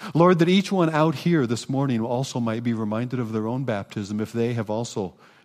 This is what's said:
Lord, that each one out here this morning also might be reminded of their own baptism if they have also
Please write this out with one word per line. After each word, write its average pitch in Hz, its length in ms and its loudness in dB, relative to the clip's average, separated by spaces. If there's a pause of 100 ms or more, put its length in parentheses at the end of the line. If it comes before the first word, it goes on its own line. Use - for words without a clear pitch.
(120)
Lord, 170 280 6
that 170 80 4
each 190 240 2
one 175 180 2
out 156 260 2
here 160 300 2
this 117 220 -4
morning 135 320 0
also 120 400 -2
might 117 240 -2
be 120 80 0
reminded 113 480 -2
of 113 120 -6
their 110 140 -2
own 127 160 -2
baptism 107 560 -4
if 107 140 -4
they 117 220 0
have 110 160 -4
also 107 440 -6 (300)